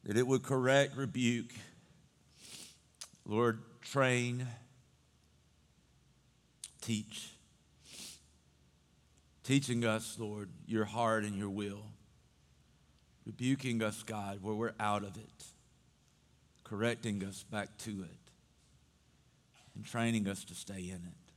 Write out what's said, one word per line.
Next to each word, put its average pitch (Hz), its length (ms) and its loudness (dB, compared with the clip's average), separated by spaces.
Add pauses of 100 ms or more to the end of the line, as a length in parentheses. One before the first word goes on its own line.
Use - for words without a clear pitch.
that 104 140 2
it 123 80 4
would 131 160 4
correct, 135 560 6
rebuke, 123 560 2 (1700)
Lord, 113 360 2 (200)
train, 123 640 2 (2250)
teach, - 480 -4 (2250)
teaching 127 420 4
us, 110 320 0
Lord, 104 320 -6 (160)
your 107 180 2
heart 110 400 2
and 104 100 -4
your 101 140 -2
will, 101 380 -6 (1400)
rebuking 123 580 0
us, 107 200 -2
God, 101 400 -6
where 107 120 -2
we're 110 240 -2
out 104 260 2
of 98 120 -10
it, - 280 -16 (1200)
correcting 110 600 0
us 95 180 -8
back 104 360 -6
to 104 240 -6
it, 85 280 -14 (1400)
and 104 120 -10
training 117 420 2
us 98 160 -4
to 92 100 -14
stay 92 360 -8
in 92 60 -8
it. 87 400 -14